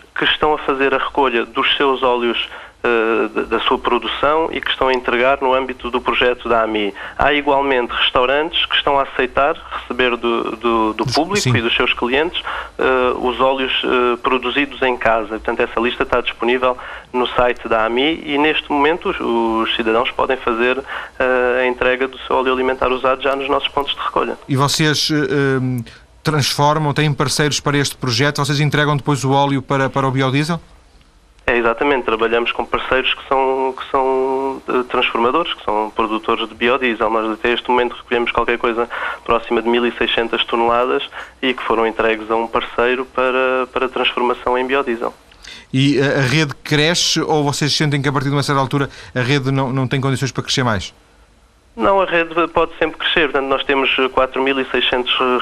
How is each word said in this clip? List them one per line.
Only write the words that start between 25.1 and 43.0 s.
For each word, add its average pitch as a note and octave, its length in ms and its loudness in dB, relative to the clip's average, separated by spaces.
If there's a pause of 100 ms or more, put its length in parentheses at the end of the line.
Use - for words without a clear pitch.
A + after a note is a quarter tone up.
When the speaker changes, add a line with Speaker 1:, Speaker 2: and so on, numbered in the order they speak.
Speaker 2:
ehm, C3+ 680 0 (380)
transformam, D3 720 2
têm D3+ 200 2
parceiros D3 480 0
para C#3+ 160 0
este C#3 180 0
projeto? C3+ 480 0
Vocês C#3+ 160 0
entregam D3 380 2
depois C#3 260 0
o C3+ 80 2
óleo C#3 300 4
para, C3+ 280 0
para C3+ 160 0
o C3 60 2
biodiesel? C#3 480 0 (840)
Speaker 1:
É, B2 120 2
exatamente. A#2+ 460 2
Trabalhamos A#2 480 0
com A#2+ 140 -4
parceiros B2+ 480 -2
que - 160 -14
são, C3 480 0
que - 120 -12
são, C3 800 0
eh, B2 220 0
transformadores, B2 640 0
que - 100 -16
são G#2+ 320 -2
produtores A2 540 -2
de A2+ 40 -18
biodiesel. A#2 560 0
Nós A2 220 0
até A#2+ 220 0
este A2+ 160 -4
momento B2 260 0
recolhemos A#2 380 -2
qualquer A#2+ 240 0
coisa A#2+ 320 -2 (340)
próxima A#2 380 0
de A2+ 80 0
mil A#2+ 160 2
e A#2 80 0
seiscentas A#2 500 -2
toneladas A#2+ 580 0 (400)
e B2+ 120 0
que - 100 -10
foram A2+ 240 2
entregues A2 420 -2
a A2+ 60 0
um A2+ 100 0
parceiro B2 600 -2